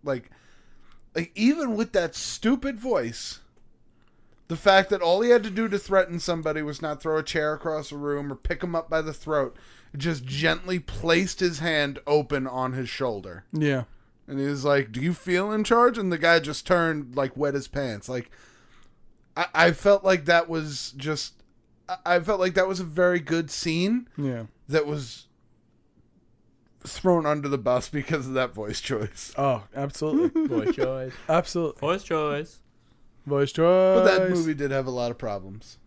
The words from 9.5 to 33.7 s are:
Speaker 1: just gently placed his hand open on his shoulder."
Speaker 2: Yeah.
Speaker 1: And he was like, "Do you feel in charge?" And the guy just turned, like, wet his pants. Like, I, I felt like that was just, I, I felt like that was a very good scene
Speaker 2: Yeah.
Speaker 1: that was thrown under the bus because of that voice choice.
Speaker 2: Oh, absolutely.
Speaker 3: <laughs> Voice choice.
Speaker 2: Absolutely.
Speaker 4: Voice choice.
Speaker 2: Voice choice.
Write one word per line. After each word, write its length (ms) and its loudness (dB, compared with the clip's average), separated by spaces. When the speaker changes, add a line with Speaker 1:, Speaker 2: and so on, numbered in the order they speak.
Speaker 1:
just 280 -2
gently 540 -2
placed 600 0
his 200 0
hand 460 -2
open 400 2
on 280 -4
his 160 -6
shoulder." 600 -6
Speaker 2:
Yeah. 320 2
Speaker 1:
And 120 -6
he 60 0
was 180 -4
like, 280 2
"Do 100 -6
you 120 0
feel 380 -2
in 120 0
charge?" 340 4
And 140 -2
the 80 -2
guy 200 6
just 280 -6
turned, 480 0
like, 200 -2
wet 200 0
his 120 -4
pants. 400 -6
Like, 220 -8
I, 200 -2
I 160 6
felt 320 4
like 220 2
that 240 4
was 480 -8
just, 440 -8
I, 160 -8
I 140 4
felt 200 0
like 160 2
that 120 4
was 120 -4
a 60 -6
very 340 2
good 320 -2
scene 560 -2
Speaker 2:
Yeah. 260 -4
Speaker 1:
that 180 2
was 400 -8
thrown 400 2
under 240 0
the 80 0
bus 320 0
because 380 -4
of 60 -8
that 200 -2
voice 280 -8
choice. 560 -6
Speaker 2:
Oh, 260 0
absolutely. 720 -2
Speaker 3:
<laughs> 0 -
Voice 280 0
choice. 380 -4
Speaker 2:
Absolutely. 500 0
Speaker 4:
Voice 240 -2
choice. 560 -4
Speaker 2:
Voice 280 2
choice. 460 6